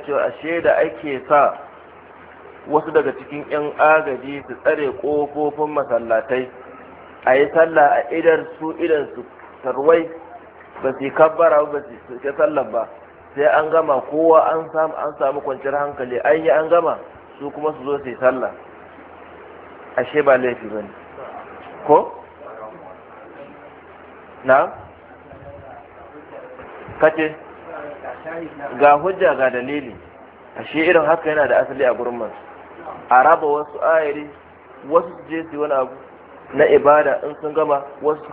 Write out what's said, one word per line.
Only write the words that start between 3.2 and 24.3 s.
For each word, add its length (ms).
ƴan 320
agaji 720
su 80
tsare 340
ƙofofin 720
masallatai, 760
a 100
yi 180
sallah 380
a 240
idar 300
su 200
idan 360
su 80
tarwai, 460
ba 120
su 100
yi 80
kabbara 540
ba, 60
ba 120
su 60
yi 240
sallah 340
ba. 160
Sai 100
an 240
gama 400
kowa 300
an 200
samu, 240
an 240
samu 220
kwanciyar 340
hankali, 480
an 200
yi 60
an 200
gama, 280
su 120
kuma 220
su 120
zo 140
su 100
yi 100
sallah. 320
Ashe 260
ba 140
laifi 300
ba 140
ne. 80
Ko? 380